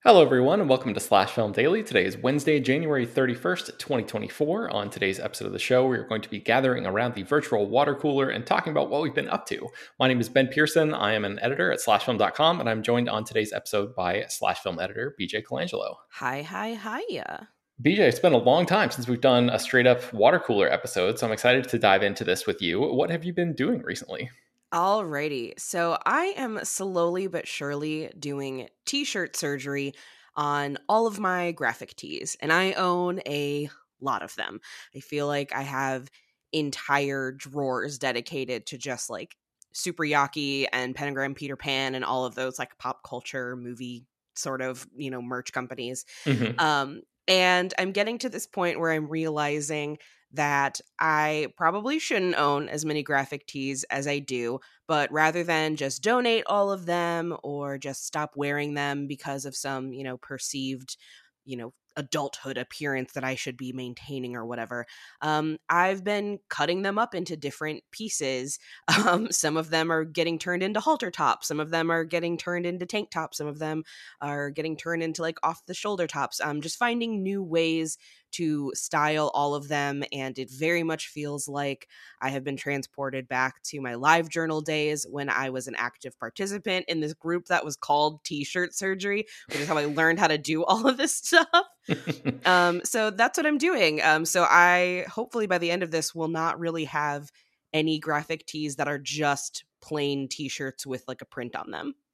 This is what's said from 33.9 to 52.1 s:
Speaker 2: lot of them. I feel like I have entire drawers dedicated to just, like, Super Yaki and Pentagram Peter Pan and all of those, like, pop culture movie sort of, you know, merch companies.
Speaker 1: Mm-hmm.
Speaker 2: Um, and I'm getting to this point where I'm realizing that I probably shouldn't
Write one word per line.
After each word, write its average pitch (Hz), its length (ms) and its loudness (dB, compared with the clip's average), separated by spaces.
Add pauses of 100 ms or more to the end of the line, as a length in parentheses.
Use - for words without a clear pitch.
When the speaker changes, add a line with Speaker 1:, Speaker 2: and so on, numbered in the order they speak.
Speaker 2:
lot 127 240 -2
of 95 120 -12
them. - 260 -8 (340)
I 135 60 -14
feel 147 260 -4
like 143 260 -2
I 135 100 -4
have 135 460 -4 (440)
entire 139 800 0
drawers 135 640 -4
dedicated 123 720 -4
to 135 100 -12
just, 123 320 -8
like, 113 260 -12 (380)
Super 170 300 -4
Yaki 139 680 0
and 127 240 -2
Pentagram 139 400 -4
Peter 135 220 -10
Pan 135 360 -2
and 131 120 -4
all 127 180 0
of 120 120 -4
those, 127 220 -6
like, - 200 -8
pop - 260 -8
culture 127 540 -8
movie 123 480 -12 (300)
sort 131 260 -6
of, 127 340 -6
you 139 160 -8
know, 123 100 -8
merch 123 300 -8
companies. 127 540 -8 (180)
Speaker 1:
Mm-hmm. 123 380 0
Speaker 2:
Um, 143 400 2 (260)
and 185 500 4
I'm 190 140 0
getting 208 280 0
to 254 100 -4
this - 180 -8
point 175 320 -2
where 165 140 2
I'm 151 160 0
realizing 151 880 -2 (360)
that 143 460 2 (180)
I 151 500 2 (100)
probably 208 420 0
shouldn't 190 400 0